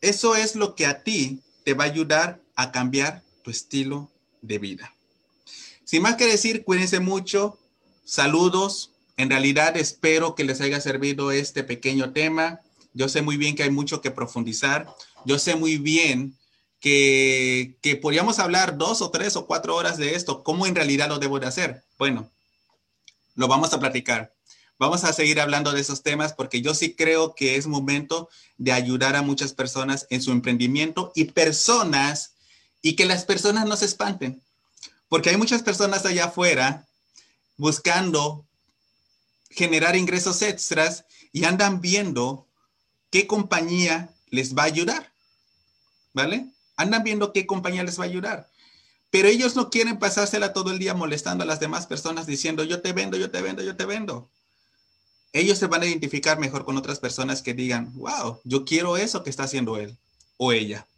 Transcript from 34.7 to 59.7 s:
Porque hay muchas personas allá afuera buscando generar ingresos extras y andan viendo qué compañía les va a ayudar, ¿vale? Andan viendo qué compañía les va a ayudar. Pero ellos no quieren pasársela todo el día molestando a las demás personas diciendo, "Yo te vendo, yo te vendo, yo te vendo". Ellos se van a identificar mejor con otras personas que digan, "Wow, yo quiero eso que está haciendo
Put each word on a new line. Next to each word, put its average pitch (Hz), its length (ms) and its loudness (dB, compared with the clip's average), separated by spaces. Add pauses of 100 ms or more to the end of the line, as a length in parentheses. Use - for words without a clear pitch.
Porque 165 220 4
hay 185 60 4
muchas 233 260 2
personas 196 420 0
allá 180 200 2
afuera 160 600 2 (720)
buscando 151 880 0 (1040)
generar 170 460 2
ingresos 180 480 0
extras 185 600 -2 (280)
y 156 120 -2
andan 185 360 2
viendo 165 680 -2 (600)
qué 196 180 2
compañía 175 840 0 (160)
les 131 280 -2
va 147 80 4
a - 20 4
ayudar, 170 460 -2 (1000)
¿vale? 175 340 -2 (300)
Andan 208 280 0
viendo 208 280 -2
qué 190 140 0
compañía 180 380 -4
les 175 140 -8
va 180 60 -6
a 180 40 -6
ayudar. 180 420 -8 (600)
Pero 190 180 8
ellos 240 260 4
no 247 160 0
quieren 226 300 0
pasársela 202 520 0
todo 190 200 -2
el 190 80 -4
día 185 140 -2
molestando 170 500 -4
a - 20 -4
las 156 140 -2
demás 160 260 -4
personas 160 400 -8
diciendo, 156 380 -4
"Yo 170 180 -6
te 180 100 -4
vendo, 185 240 -4
yo 185 140 -4
te 180 100 -4
vendo, - 220 -6
yo 190 140 -6
te - 80 -4
vendo". 139 440 -8 (1040)
Ellos 190 260 2
se 190 80 0
van 165 160 0
a 175 40 0
identificar 156 520 0
mejor 135 260 -4
con 135 120 -4
otras 135 220 -6
personas 131 420 -4
que 123 140 -6
digan, 123 400 -4
"Wow, 123 500 -8
yo 135 200 -2
quiero 170 320 0
eso 208 260 -2
que - 80 -10
está 135 140 -6
haciendo 123 340 -4